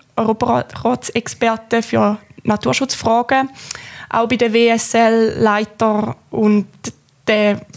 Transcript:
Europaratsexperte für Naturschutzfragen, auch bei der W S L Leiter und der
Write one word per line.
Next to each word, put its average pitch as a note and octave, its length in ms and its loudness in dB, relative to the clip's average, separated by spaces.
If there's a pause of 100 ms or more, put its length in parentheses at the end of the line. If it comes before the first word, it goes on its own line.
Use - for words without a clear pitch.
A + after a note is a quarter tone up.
(160)
Europaratsexperte A#3 1700 -2
für G#3 360 0 (260)
Naturschutzfragen, A#3+ 1040 0 (640)
auch A3+ 180 0
bei A3 80 0
der A3 160 0
W A#3 160 4
S A3+ 260 0
L A3+ 440 4
Leiter G#3+ 760 0 (140)
und G#3 360 2 (600)
der G#3 340 2 (160)